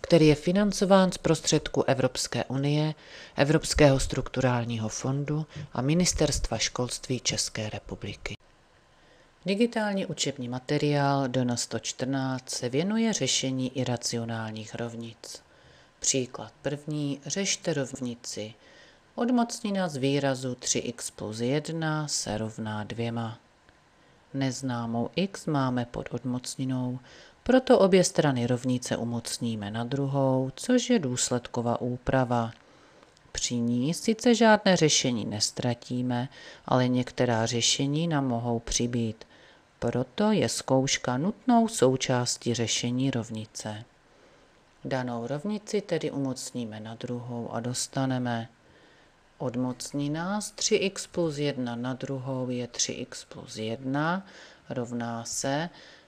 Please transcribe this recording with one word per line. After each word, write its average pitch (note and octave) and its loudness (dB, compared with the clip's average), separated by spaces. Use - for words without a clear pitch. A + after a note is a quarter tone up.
který D#3+ 6
je D3+ 10
financován F#3+ 6
z - -6
prostředků - 2
Evropské B2+ 0
unie, D3 0
Evropského C#3+ 6
strukturálního A#2+ 0
fondu C#3+ -2
a - -4
Ministerstva D3+ 2
školství - -4
České - -4
republiky. - -10
Digitální G#3 0
učební C3+ -4
materiál C#3 2
D B2+ 0
N B2 0
sto A#2 -4
čtrnáct C3 -4
se - -4
věnuje G#3 0
řešení C3 -2
iracionálních A2+ -4
rovnic. A#2 -10
Příklad A#2+ -4
první, D3 -4
řešte F#3 -2
rovnici. A#2+ -6
Odmocnina A#3 0
z D3 -6
výrazu C3+ 0
tři - -2
x - -6
plus G#2+ -8
jedna D3+ -2
se - -4
rovná A2 -6
dvěma. A#2 -6
Neznámou A#2+ -2
x F#3+ -4
máme C3 0
pod - -8
odmocninou, B2+ -4
proto B3+ 6
obě F#3 8
strany C3+ 2
rovnice B2 0
umocníme A#2 -4
na A2+ -4
druhou, C3+ 0
což B3 2
je A#3+ 6
důsledková B2 -2
úprava. B2 0
Při - -4
ní B2+ 2
sice A3+ 2
žádné G#3 6
řešení B2+ 4
nestratíme, B2 -2
ale B2+ 4
některá A#2+ 2
řešení C#3 0
nám C#3 0
mohou A#2+ 0
přibýt. A#2+ -2
Proto B2 0
je C3+ 4
zkouška C3 0
nutnou A3+ 2
součástí B2+ 2
řešení B2 0
rovnice. A2 -6
Danou B2 -4
rovnici G3+ -4
tedy D#3 -2
umocníme B2+ -6
na A2 -10
druhou A#2+ -8
a A#2 -4
dostaneme B2 -2
odmocnina C#3+ -4
z - -8
tři - 0
x F#3+ 0
plus D#3+ -2
jedna B2+ -2
na B2+ -4
druhou B2+ -4
je B2 -4
tři - -4
x - -10
plus - -16
jedna C3+ -4
rovná A#2 -6
se C#3+ -4